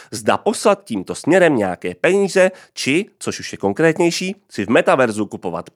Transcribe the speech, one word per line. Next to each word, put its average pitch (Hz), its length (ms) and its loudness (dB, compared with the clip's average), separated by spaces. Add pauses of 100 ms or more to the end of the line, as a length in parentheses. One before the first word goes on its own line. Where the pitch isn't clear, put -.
(120)
zda 110 260 0
poslat 208 460 0
tímto 185 320 -8
směrem 170 400 4
nějaké 90 400 -4
peníze, 185 560 2 (220)
či, 160 320 -2 (140)
což - 200 -8
už - 120 -12
je - 60 -14
konkrétnější, 175 760 0 (140)
si - 160 -6
v 98 40 -10
metaverzu 127 560 2
kupovat 87 500 -10